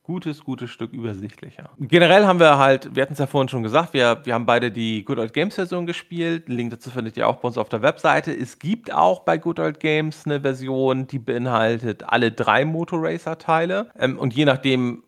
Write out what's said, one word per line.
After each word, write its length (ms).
gutes, 420
gutes 240
Stück 240
übersichtlicher. 880
Generell 480
haben 120
wir 200
halt, 360
wir 80
hatten's 160
ja 80
vorhin 220
schon 140
gesagt, 320
wir, 300
wir 100
haben 100
beide 260
die 360
Good 120
Old 140
Games 220
Version 320
gespielt. 640
Den 80
Link 140
dazu 200
findet 260
ihr 100
auch 100
bei 120
uns 80
auf 140
der 100
Webseite. 500
Es 280
gibt 340
auch 280
bei 180
Good 200
Old 220
Games 460
eine 160
Version, 640
die 120
beinhaltet 840
alle 260
drei 360
Motorracer-Teile. 1200
Ähm, 200
und 160
je 100
nachdem 640